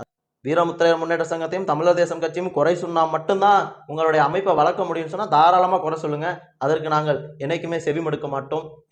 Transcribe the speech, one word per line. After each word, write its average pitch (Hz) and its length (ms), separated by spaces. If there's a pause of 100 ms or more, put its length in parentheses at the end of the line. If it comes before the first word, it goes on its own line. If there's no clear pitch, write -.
(480)
வீரமுத்திரையர் 165 500
முன்னேற்ற 165 400
சங்கத்தையும் 170 260
தமிழர் 170 320
தேசம் 175 240
கட்சியும் 165 320
குறை 156 240
சொன்னா 170 300
மட்டும்தான் 190 840
உங்களுடைய 156 380
அமைப்பை 180 300
வளர்க்க 180 280
முடியும்னு 165 220
சொன்னா, 180 200
தாராளமா 180 520
குறை 156 220
சொல்லுங்க. 160 580
அதற்கு 156 320
நாங்கள் 151 500
என்னைக்குமே 165 380
செவி 160 240
மடுக்க 156 260
மாட்டோம். 139 440 (200)